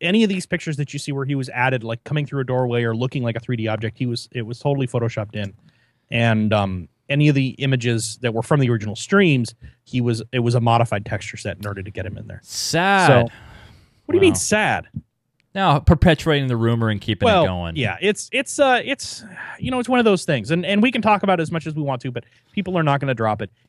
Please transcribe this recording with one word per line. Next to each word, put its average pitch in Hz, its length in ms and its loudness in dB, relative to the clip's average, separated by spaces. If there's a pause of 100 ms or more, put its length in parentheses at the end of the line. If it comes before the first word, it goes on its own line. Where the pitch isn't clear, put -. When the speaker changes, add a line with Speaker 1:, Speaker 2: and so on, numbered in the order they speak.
Speaker 1:
any 202 220 2
of 185 60 4
these 185 160 -4
pictures 165 320 -6
that 143 160 -4
you 143 60 -8
see 147 140 -8
where 139 120 -4
he 139 100 -2
was 131 140 -4
added, 123 340 0
like, 113 200 -8
coming 147 220 -4
through 139 160 -4
a 127 40 -4
doorway 123 380 0
or 113 120 0
looking 127 280 -2
like 117 140 0
a - 20 -4
three 123 160 -4
D 110 140 -2
object, 110 280 -4
he 131 80 -2
was, 120 280 -4
it 123 80 -6
was 113 180 -10
totally 139 280 0
photoshopped 113 480 -4
in, 98 180 -6 (580)
and, 113 400 2
um, 95 380 -2 (200)
any 147 200 4
of 147 60 4
the 131 240 0
images 120 600 0
that 117 120 -2
were 113 100 -2
from 151 160 2
the 127 100 4
original 107 260 0
streams, 156 600 2 (300)
he 127 160 -2
was, 120 200 0 (120)
it 127 60 0
was 120 160 2
a 123 40 2
modified 117 460 2
texture - 320 -8
set - 200 -8
in 101 80 -10
order 98 160 -8
to 101 80 -12
get 98 160 -10
him 101 120 -12
in 107 100 -14
there. - 160 -16
Speaker 2:
Sad. 185 640 2
Speaker 1:
So, 127 140 8 (840)
what 294 60 -8
do 349 60 4
you 392 40 4
mean 359 120 6
Speaker 2:
Wow. - 60 -4
Speaker 1:
sad? 180 480 0 (680)
Speaker 2:
Now 180 240 2
perpetuating 147 680 4
the 120 80 0
rumor 117 320 2
and 104 100 -2
keeping - 260 -2
Speaker 1:
Well, 196 200 4
Speaker 2:
it - 20 2
going. 87 300 -4
Speaker 1:
yeah, 104 240 -2
it's, 202 320 -2
it's, 277 260 -4
uh, 254 240 4
it's, - 400 -8 (340)
you 254 140 -6
know, 254 80 -2
it's 240 80 -4
one 247 120 2
of 226 60 4
those 196 200 2
things, 127 260 -2
and, 170 140 0
and 202 180 2
we 254 80 4
can 240 100 -2
talk 208 220 2
about 190 160 2
it 160 40 0
as 151 60 -4
much 165 160 -4
as 160 100 -6
we 156 60 -4
want 135 200 -4
to, 135 100 -6
but 123 140 -10 (260)
people 185 260 -4
are 160 60 2
not 139 160 2
gonna 135 160 -2
drop 110 260 0
it. 101 100 -10 (180)